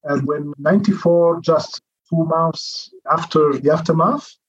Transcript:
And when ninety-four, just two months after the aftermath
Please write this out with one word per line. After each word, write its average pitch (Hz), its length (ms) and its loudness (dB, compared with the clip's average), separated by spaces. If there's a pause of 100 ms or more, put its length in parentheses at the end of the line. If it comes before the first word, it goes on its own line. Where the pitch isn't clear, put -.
And 139 200 -2
when 147 320 -6
ninety-four, 170 840 2
just 156 380 -2 (300)
two 165 160 0
months 160 640 -4 (180)
after 151 520 0
the 143 120 2
aftermath 165 640 0 (160)